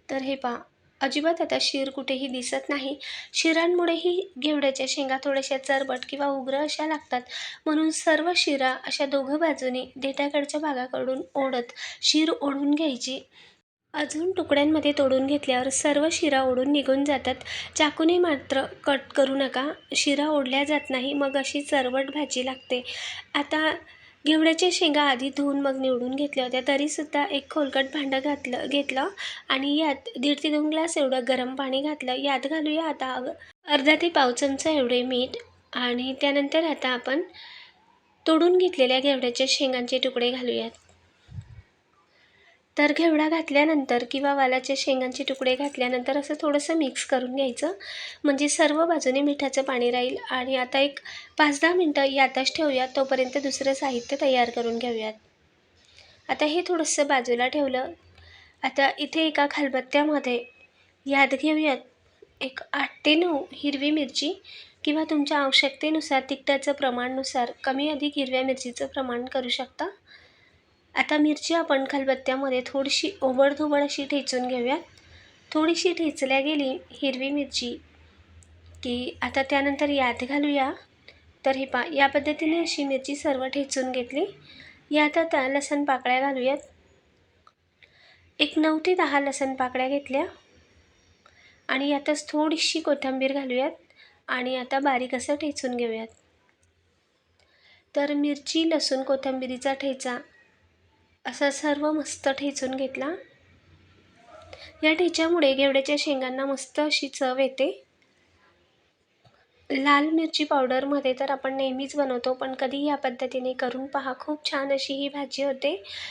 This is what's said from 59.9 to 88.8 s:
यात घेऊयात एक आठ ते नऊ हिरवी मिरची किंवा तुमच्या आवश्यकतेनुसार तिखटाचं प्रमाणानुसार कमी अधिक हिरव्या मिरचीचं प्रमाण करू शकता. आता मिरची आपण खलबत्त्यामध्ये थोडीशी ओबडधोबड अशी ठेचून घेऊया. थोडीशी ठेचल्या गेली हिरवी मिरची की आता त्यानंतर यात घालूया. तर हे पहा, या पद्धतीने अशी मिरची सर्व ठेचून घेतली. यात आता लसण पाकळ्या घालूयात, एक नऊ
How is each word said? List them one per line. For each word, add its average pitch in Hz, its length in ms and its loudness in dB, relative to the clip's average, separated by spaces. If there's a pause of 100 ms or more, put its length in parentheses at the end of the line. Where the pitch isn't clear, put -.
यात 269 220 4 (140)
घेऊयात 302 360 2 (640)
एक 269 180 -6 (140)
आठ 269 180 -2 (140)
ते 302 100 6
नऊ 330 380 2
हिरवी 285 380 -2
मिरची 294 420 0 (520)
किंवा 311 260 2
तुमच्या 294 280 2
आवश्यकतेनुसार 285 920 2
तिखटाचं 277 420 0
प्रमाणानुसार 254 800 -2 (120)
कमी 269 240 0
अधिक 294 280 -2
हिरव्या 254 260 0
मिरचीचं 262 440 -4
प्रमाण 247 380 -4
करू 254 240 -4
शकता. 254 360 -6 (1120)
आता 302 220 0
मिरची 302 380 2
आपण 294 360 2
खलबत्त्यामध्ये 262 760 0
थोडीशी 277 440 -2 (120)
ओबडधोबड 285 600 4
अशी 285 220 -2
ठेचून 262 440 -2
घेऊया. 254 280 0 (760)
थोडीशी 330 400 2
ठेचल्या 285 480 0
गेली 285 380 0 (120)
हिरवी 269 400 -2
मिरची 262 460 -4 (1080)
की 247 400 -4
आता 254 200 0
त्यानंतर 277 460 0
यात 262 260 2 (140)
घालूया. 285 440 0 (720)
तर 269 100 2
हे 269 80 -4
पहा, 254 280 -2
या 277 140 4
पद्धतीने 302 520 0
अशी 330 260 -2
मिरची 269 320 -4
सर्व 262 300 -2
ठेचून 262 460 -2
घेतली. 254 320 -4 (640)
यात 302 280 4
आता 320 300 2
लसण 285 360 0
पाकळ्या 254 360 2
घालूयात, 269 380 0 (1800)
एक 294 200 0
नऊ 311 280 0